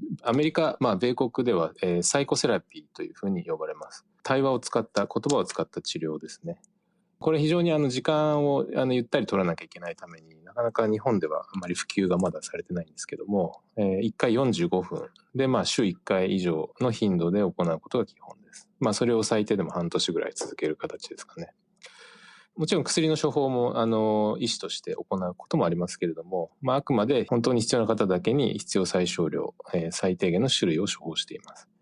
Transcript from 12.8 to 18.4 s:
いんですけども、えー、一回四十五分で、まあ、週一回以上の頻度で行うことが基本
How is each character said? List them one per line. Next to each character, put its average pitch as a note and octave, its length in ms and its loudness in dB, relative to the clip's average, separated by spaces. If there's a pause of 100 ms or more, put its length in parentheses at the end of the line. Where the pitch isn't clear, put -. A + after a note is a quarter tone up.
い E2 60 -10
ん - 40 -20
で - 60 -20
す - 80 -12
け - 100 -12
ど - 100 -10
も、 F#2+ 360 -2 (160)
え G#2+ 60 0
ー、 F#2+ 180 2
一 A2+ 160 0
回 B2 160 2
四 B2+ 180 4
十 F2 160 0
五 F2+ 140 2
分 D#2+ 260 -6 (260)
で、 C3+ 140 2
ま B2+ 120 4
あ、 - 60 2
週 - 200 2
一 F2+ 180 0
回 F#2+ 320 2
以 F#2 60 2
上 D#2+ 400 0
の B2+ 100 2
頻 G2+ 260 2
度 E2+ 140 2
で G2+ 80 2
行 G2+ 80 2
う F2 60 -2
こ E2 340 -2
と B2+ 120 -2
が G#2 60 0
基 - 140 -20
本 - 220 -20